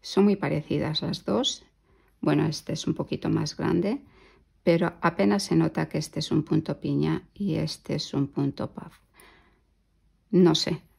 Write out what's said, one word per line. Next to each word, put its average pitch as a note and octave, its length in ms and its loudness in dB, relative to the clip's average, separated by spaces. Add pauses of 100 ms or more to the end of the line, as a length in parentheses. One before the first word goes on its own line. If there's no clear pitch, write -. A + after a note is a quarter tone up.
Son - 240 2
muy G3+ 100 6
parecidas D3+ 680 -2
las - 220 -6
dos. A3+ 400 -2 (560)
Bueno, D3+ 260 2
este D#3+ 260 -6
es D#3+ 160 -4
un D#3+ 60 0
poquito - 340 -6
más D#3 280 -2
grande, G3+ 460 0 (640)
pero E3+ 360 4
apenas G3+ 440 2
se F3 100 -2
nota D#3+ 340 2
que - 100 -6
este - 200 -6
es D#3+ 140 -4
un D#3 100 2
punto D#3 380 -2
piña D3 540 -2
y G3 200 -2
este - 400 -4
es - 200 -6
un C#3 120 0
punto - 480 -4
puff. - 240 -16 (1300)
No F3 260 6
sé. - 260 -2 (160)